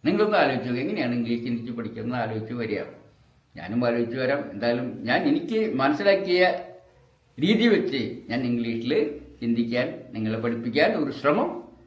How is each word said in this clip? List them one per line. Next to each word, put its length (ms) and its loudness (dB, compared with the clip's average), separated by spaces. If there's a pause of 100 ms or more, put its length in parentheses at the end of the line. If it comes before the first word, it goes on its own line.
നിങ്ങളൊന്ന് 320 4
ആലോചിച്ച് 300 2
നോക്കുക. 160 -2
എങ്ങനെയാണ് 320 -2
ഇംഗ്ലീഷ് 280 -2
ചിന്തിച്ച് 280 -4
പഠിക്കുക 320 -8
എന്ന് 120 -4
ആലോചിച്ച് 380 -4
വരിക. 260 -2 (760)
ഞാനും 300 -2
ആലോചിച്ച് 320 0
വരാം. 340 -2
എന്തായാലും 520 -2
ഞാൻ 180 0
എനിക്ക് 520 0
മനസ്സിലാക്കിയ 880 4 (800)
രീതി 280 4
വെച്ച് 640 2
ഞാൻ 120 -2
ഇംഗ്ലീഷിൽ 800 -2 (200)
ചിന്തിക്കാൻ, 720 0
നിങ്ങളെ 280 -4
പഠിപ്പിക്കാൻ 640 0
ഒരു 80 -2
ശ്രമം 600 0 (160)